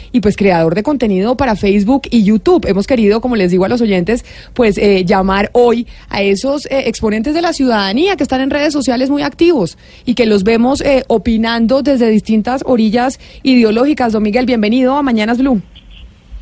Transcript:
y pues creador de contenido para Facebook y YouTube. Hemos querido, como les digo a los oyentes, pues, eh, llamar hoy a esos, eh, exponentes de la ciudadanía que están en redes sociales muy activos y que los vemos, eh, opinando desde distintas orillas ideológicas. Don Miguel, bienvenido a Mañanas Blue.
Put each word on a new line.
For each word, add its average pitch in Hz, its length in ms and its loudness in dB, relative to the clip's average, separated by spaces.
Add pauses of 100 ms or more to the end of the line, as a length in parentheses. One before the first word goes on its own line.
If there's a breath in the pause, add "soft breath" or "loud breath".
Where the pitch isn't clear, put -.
(120 loud breath)
y 247 100 0
pues 202 140 2
creador 170 380 2
de 202 80 -2
contenido 226 560 -2
para 254 180 0
Facebook 208 540 0
y 226 140 2
YouTube. 220 440 2
Hemos 196 200 -2
querido, 226 340 2
como 247 140 -2
les 185 160 0
digo 185 120 2
a 196 60 0
los 240 100 0
oyentes, 202 460 0 (300 loud breath)
pues, 220 240 2
eh, 196 260 2
llamar 190 480 0
hoy 240 320 2 (240 loud breath)
a 202 140 -4
esos, 202 420 -2
eh, 269 220 -4
exponentes 226 480 -2
de 330 80 -2
la 339 100 -2
ciudadanía 254 640 0
que 311 60 -2
están 262 180 -2
en 269 80 -2
redes 294 240 -2
sociales 254 380 -2
muy 285 100 0
activos 285 560 0 (280 loud breath)
y 240 100 -2
que 240 100 2
los 208 180 2
vemos, 233 380 2
eh, 269 280 2
opinando 233 720 0
desde 240 260 2
distintas 220 560 0
orillas 240 540 0 (240 loud breath)
ideológicas. 240 680 2
Don 214 100 0
Miguel, 220 240 0
bienvenido 254 480 0
a 294 80 -2
Mañanas 233 340 0
Blue. 254 240 0 (800)